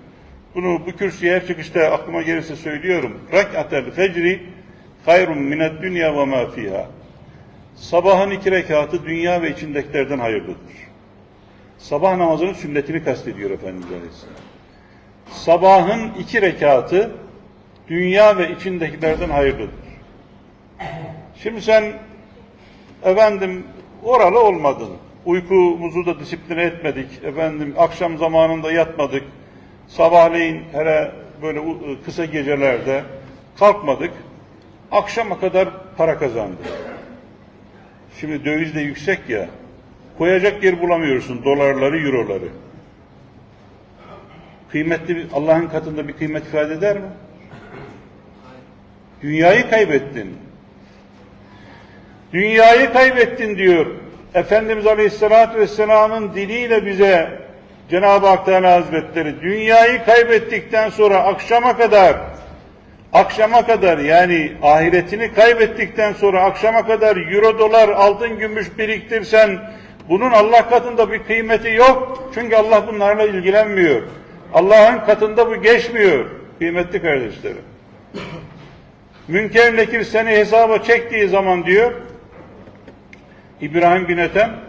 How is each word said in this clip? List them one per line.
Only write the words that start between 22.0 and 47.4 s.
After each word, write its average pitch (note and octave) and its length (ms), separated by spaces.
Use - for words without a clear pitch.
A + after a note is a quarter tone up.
efendim, F#3+ 640
oralı A3 380
olmadın. D3 480
Uykumuzu F3 840
da E3 140
disipline E3 420
etmedik. D#3 640
Efendim, D3+ 540
akşam E3 400
zamanında D#3+ 540
yatmadık. D#3 520
Sabahleyin E3 720
hele D#3 400
böyle D3+ 180
u-, D3+ 440
kısa - 200
gecelerde C#3 800
kalkmadık. E3 520
Akşama G3+ 480
kadar F#3 280
para D#3+ 220
kazandı. A2+ 440
Şimdi D3 240
döviz D#3 300
de D3+ 60
yüksek D3 480
ya, G#2 200
koyacak F#3+ 460
yer F3+ 160
bulamıyorsun C3+ 640
dolarları, C#3 560
euroları. G#2 480
Kıymetli, E3 600
Allah'ın D#3+ 340
katında D#3 420
bir - 40
kıymet D#3 340
ifade D3+ 280
eder G3+ 220
mi? F#3+ 120